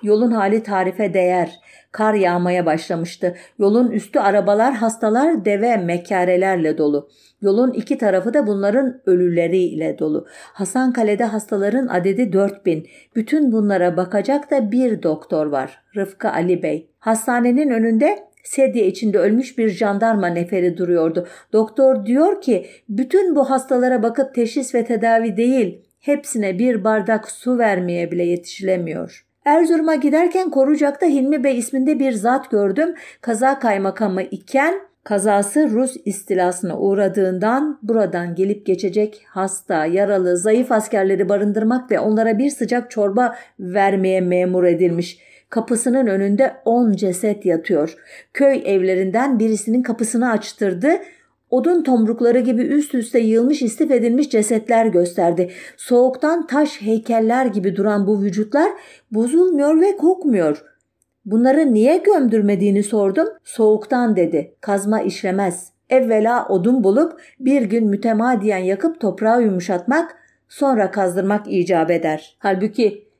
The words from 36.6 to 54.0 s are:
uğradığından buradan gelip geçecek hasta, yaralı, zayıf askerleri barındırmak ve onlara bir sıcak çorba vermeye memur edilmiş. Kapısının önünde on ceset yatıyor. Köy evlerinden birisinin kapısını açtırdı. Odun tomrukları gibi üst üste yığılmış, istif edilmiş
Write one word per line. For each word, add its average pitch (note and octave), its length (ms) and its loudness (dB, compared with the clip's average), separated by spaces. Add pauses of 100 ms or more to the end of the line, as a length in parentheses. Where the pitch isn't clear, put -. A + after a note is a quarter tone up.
uğradığından G3+ 1040 0
buradan F#3 520 -2
gelip G3 320 -2
geçecek G3 600 -2
hasta, F#3 580 -4
yaralı, F#3 500 0
zayıf A3 360 0
askerleri G3 560 0
barındırmak G#3+ 600 -2
ve F3 100 0
onlara G#3+ 380 0
bir C#4 120 0
sıcak A#3+ 400 -4
çorba A3 460 0 (240)
vermeye F#3+ 600 0
memur F3+ 440 0
edilmiş. F3 540 0 (320)
Kapısının A#3+ 560 0
önünde G3+ 460 0 (120)
on A#3 280 2
ceset G3 540 -2
yatıyor. E3 500 0 (380)
Köy C#4 300 2
evlerinden F#3+ 760 0
birisinin A3 440 0
kapısını A#3+ 480 -2
açtırdı. G#3 580 -2 (640)
Odun D#4 320 2
tomrukları A#3 580 2
gibi A#3+ 220 0
üst D4 320 -2
üste A#3+ 240 -2
yığılmış, A#3 440 2
istif C#4+ 280 -2
edilmiş A#3+ 400 2